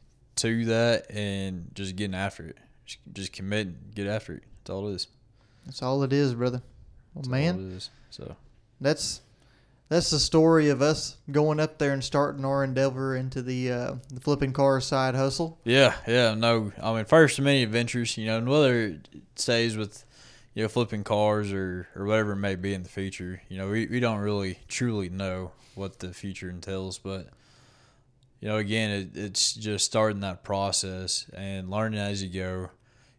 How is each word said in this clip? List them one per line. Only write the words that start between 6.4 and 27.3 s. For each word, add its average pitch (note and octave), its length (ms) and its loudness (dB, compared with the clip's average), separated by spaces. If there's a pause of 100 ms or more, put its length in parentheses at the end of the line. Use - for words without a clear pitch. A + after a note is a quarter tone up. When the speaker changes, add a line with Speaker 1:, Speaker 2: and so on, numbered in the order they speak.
Speaker 2:
Well, D3 80 -12
Speaker 1:
That's B2+ 60 -8
Speaker 2:
man, C#3+ 280 0
Speaker 1:
all F#3+ 100 -8
it F#3 80 -10
is. - 160 -12 (200)
So. - 260 -14 (440)
Speaker 2:
that's, - 400 0 (680)
that's E3+ 220 2
the D3+ 100 2
story D#3+ 480 6
of C3 140 2
us D3+ 340 0 (140)
going D3+ 300 2
up D#3 180 -2
there C#3+ 140 2
and C3+ 120 -2
starting C#3+ 400 0
our C#3 180 2
endeavor C3 540 0
into B2+ 260 -4
the, B2+ 300 -2
uh, B2 220 -4 (180)
the B2+ 80 -10
flipping C#3 320 2
car C3+ 280 4
side C3 340 0
hustle. C3+ 500 0
Speaker 1:
Yeah, B2+ 300 8 (120)
yeah, A#2 280 4
no. A2 460 2
I A2+ 140 0
mean, A2 120 -2
first D#3 320 8
of C#3 60 2
many C#3 180 6
adventures, A#2 540 0
you A2 100 -6
know, A2 120 2
and A#2+ 100 -2
whether C3+ 340 6
it E2 260 -6 (280)
stays A#2 400 2
with, G#2 280 -6 (500)
you A2 80 -2
know, A2 60 0
flipping G#2+ 360 -2
cars G#2 480 2
or, F#2 420 -4
or G2 120 -8
whatever G#2+ 260 2
it G2 40 -4
may G2 180 0
be G2 200 -2
in F2+ 80 -6
the F2 60 -14
future, F#2 600 -8
you F#2+ 100 -10
know, F#2+ 120 -6
we, A2 160 -2
we A#2+ 140 -4
don't A2+ 180 0
really G2+ 400 -2 (100)
truly G#2+ 400 -2
know F#2 440 -6 (220)
what G2 260 -10
the F2+ 120 -10
future F#2+ 380 -10
entails, F#2 480 -8
but, G2 300 -10 (1120)